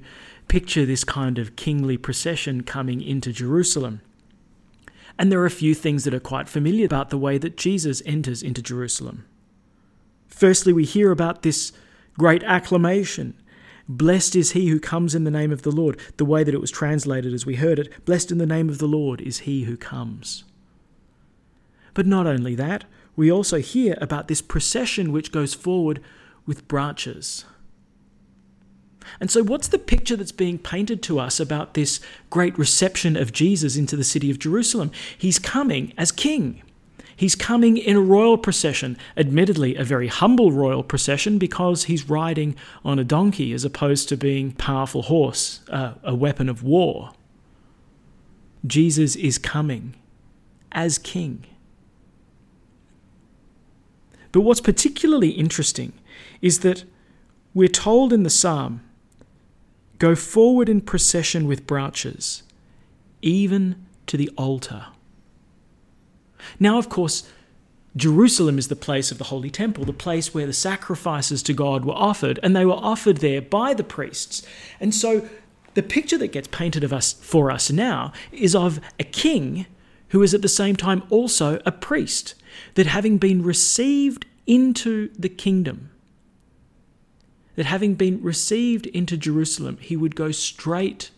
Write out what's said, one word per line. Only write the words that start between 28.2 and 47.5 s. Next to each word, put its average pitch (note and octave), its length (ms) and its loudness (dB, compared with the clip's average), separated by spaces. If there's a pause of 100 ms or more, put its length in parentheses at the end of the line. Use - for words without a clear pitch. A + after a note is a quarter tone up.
And F#3 120 -4
so A3+ 120 4
what's B3+ 240 -2
the G4 120 2
picture - 360 2
that's G3 160 -8
being F3 260 -4
painted G#3 460 -6
to D3+ 160 -2
us B2 200 -4
about D3+ 340 -6
this D3 260 -2 (300)
great F3 280 0
reception E3 580 2
of C3+ 180 -2
Jesus D3+ 420 2
into D3 200 -2
the C#3 80 0
city C#3 260 0
of C#3 100 -2
Jerusalem? F#3 520 0 (260)
He's F#3 220 0
coming G#3 580 -2
as E3 140 -2
king. B3+ 500 -2 (540)
He's F#3+ 200 0
coming A#3 400 4
in G3+ 220 4
a G3+ 40 6
royal G#3 360 6
procession, C#3 600 -2 (200)
admittedly D3+ 580 2
a C#3 80 -4
very B2 240 -2
humble G#3 460 4
royal C3 300 0
procession C#3+ 540 0
because F3+ 460 0
he's D3 260 -2
riding D#3 460 -2 (300)
on C#3 120 0
a C3 60 2
donkey D3+ 480 2
as B2 140 -4
opposed C#3+ 420 0
to C#3+ 80 -2
being C3+ 360 -2
a - 40 -12
powerful C3+ 480 -4
horse, D3 560 0 (100)
uh, C3 320 -6
a C3+ 140 -4
weapon C#3 320 0
of A#2+ 160 -6
war. D#3+ 480 0 (1500)